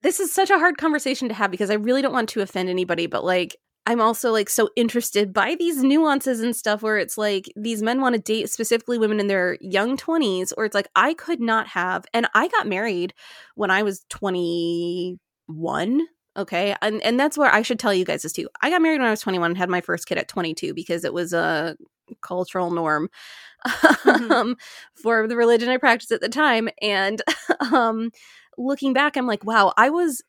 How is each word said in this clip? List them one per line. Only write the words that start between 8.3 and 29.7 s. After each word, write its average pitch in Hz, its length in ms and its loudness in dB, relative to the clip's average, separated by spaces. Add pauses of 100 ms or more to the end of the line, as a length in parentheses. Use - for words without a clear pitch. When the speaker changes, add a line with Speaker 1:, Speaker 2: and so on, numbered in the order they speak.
Speaker 1:
specifically 233 480 -2
women 214 220 2
in 202 80 0
their 180 320 2
young 202 360 0
twenties, 220 560 0
or 170 120 -2
it's - 100 -4
like, 202 220 -2
I 254 180 4
could 320 260 -6
not 226 280 0
have, 185 440 -4
and 233 220 0
I 269 140 4
got 440 180 0
married 185 480 -2 (400)
when 202 160 -2
I 196 140 4
was 196 260 -4
twenty-one, 175 2000 -2 (300)
okay? 196 460 -2
And, 214 200 -2
and 233 160 2
that's 294 200 0
where 269 140 6
I 214 100 4
should 226 160 -2
tell 208 160 2
you 185 100 2
guys 156 180 -4
this 160 100 -10
too. - 160 -8 (120)
I 277 100 0
got 349 120 2
married 320 160 4
when 254 100 2
I - 40 2
was 214 80 -2
twenty-one 175 320 0
and 185 60 -2
had 185 120 0
my 180 100 0
first 170 260 -6
kid 170 120 -4
at - 100 -6
twenty-two 165 460 -4
because 170 300 -6
it - 100 -2
was 175 180 -4
a 165 440 0 (460)
cultural 180 480 -4
norm, 160 380 0 (580)
Speaker 2:
Mm-hmm. - 680 4
Speaker 1:
<laughs> - 0 -
um, 240 240 2 (380)
for 220 320 0
the 233 100 -4
religion 233 320 4
I 247 80 2
practiced 247 360 2
at 220 80 0
the 208 80 -2
time, 233 400 2 (140)
and, 202 380 0 (400)
<laughs> 247 120 -2
um, 226 380 2 (480)
looking 269 340 -2
back, 285 240 2
I'm 254 100 -2
like, 233 180 -2
"Wow, 202 320 2